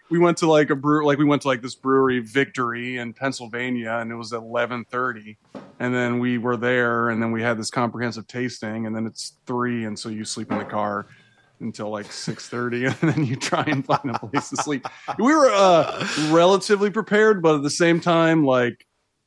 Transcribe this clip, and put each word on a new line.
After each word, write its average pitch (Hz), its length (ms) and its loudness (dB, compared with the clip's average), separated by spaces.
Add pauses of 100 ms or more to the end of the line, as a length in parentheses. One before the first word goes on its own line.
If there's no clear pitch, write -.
we 170 100 2
went 170 200 4
to, 165 80 2
like, 151 220 6
a 151 60 2
brew-, 147 300 2
like, 143 120 4
we 147 60 2
went 143 200 2
to, 143 40 -2
like, 127 140 0
this 127 140 -12
brewery, 131 440 2
Victory, 123 800 -4
in 117 160 -8
Pennsylvania, 123 800 -6 (100)
and 113 100 -8
it 117 40 -10
was 117 180 -12
eleven 117 500 -4
thirty. 110 540 -8 (420)
And 123 160 -2
then 120 240 0
we 123 180 0
were 120 200 -2
there, 120 520 0
and 113 140 -2
then 113 80 -2
we 113 100 -2
had 117 160 -2
this 107 140 -6
comprehensive 113 560 -4
tasting, 113 580 -8
and 110 80 -6
then 113 120 -4
it's - 400 -12
three, 120 400 -4
and 107 120 -8
so 117 120 -12
you 107 160 -10
sleep 110 260 -8
in 104 60 -4
the 101 80 -6
car 104 400 -4 (560)
until, 107 280 -8
like, 104 220 -10
six - 380 -10
thirty, 120 360 -4
<laughs> - 0 -
and 120 160 0
then 156 240 2
you 131 120 -4
try - 280 -2
and 139 200 -2
find 147 160 0 (120)
a 120 60 -4
place 127 300 -6
to 156 80 -6
sleep. 143 280 -4 (320)
We 254 160 4
were 285 160 6
uh, 185 560 4 (260)
relatively 196 580 4
prepared, 208 520 2
but 160 140 6
at 143 80 0
the 147 60 0
same 170 320 2
time, 165 440 4
like, 127 400 2 (420)